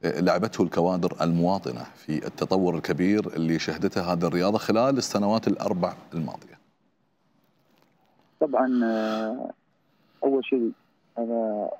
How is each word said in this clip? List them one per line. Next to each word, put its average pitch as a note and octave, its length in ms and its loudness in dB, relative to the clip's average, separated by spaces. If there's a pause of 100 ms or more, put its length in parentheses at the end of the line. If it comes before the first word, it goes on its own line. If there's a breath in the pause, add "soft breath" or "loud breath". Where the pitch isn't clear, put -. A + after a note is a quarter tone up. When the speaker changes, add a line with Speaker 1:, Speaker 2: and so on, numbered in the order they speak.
Speaker 1:
آه، E2+ 160 0
لعبته F2+ 440 2
الكوادر F2 580 2
المواطنة E2+ 600 0
في - 440 -6
التطور F2+ 480 0
الكبير F#2 520 2
اللي E2 320 0
شهدته F2 540 -2
هذه E2+ 140 0
الرياضة F2+ 300 2
خلال B2 400 2
السنوات G#2+ 500 0
الأربع F#2+ 460 0 (200)
الماضية. - 460 -8 (1800)
Speaker 2:
طبعًا، B2+ 440 2
آه، A2 680 -2 (720)
أول C3+ 220 2
شيء A#2+ 260 0 (460)
أنا A2+ 520 -2 (100)